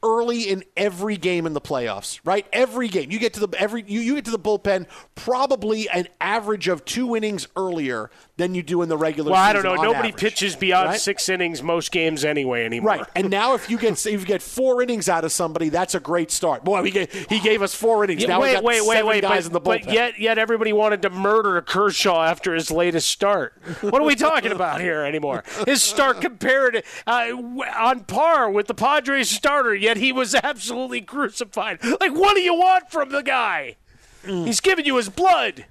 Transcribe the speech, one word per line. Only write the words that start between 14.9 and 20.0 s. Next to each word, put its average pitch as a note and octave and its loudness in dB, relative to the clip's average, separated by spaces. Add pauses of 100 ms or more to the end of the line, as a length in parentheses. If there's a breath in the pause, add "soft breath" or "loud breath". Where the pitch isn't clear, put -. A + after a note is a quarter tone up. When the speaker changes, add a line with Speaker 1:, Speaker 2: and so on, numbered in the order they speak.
Speaker 1:
out E3 2
of D3+ -2
somebody, D#3+ -2
that's F3 -2
a F3+ 0
great E3 -2
start. C#3 -2
Boy, F#3+ 0
we G3 0
gave, F#3 -2 (180 loud breath)
he G#3+ 2
gave G#3+ 2
us F#3+ -2
four A3 2
innings. F#3 0
Speaker 2:
Yeah, A#3+ 2
Speaker 1:
Now F#3 4
we C4+ 4
Speaker 2:
wait, C4 4
Speaker 1:
got F#3+ 0
Speaker 2:
wait, A#3 4
wait, A3 4
Speaker 1:
seven G#3+ 2
Speaker 2:
wait, G#3+ 2
Speaker 1:
guys G3 0
Speaker 2:
but, E3 -6
Speaker 1:
in E3 -8
the F3 2
Speaker 2:
but A3 0
Speaker 1:
bullpen. F#3+ -4
Speaker 2:
yet, A3+ 2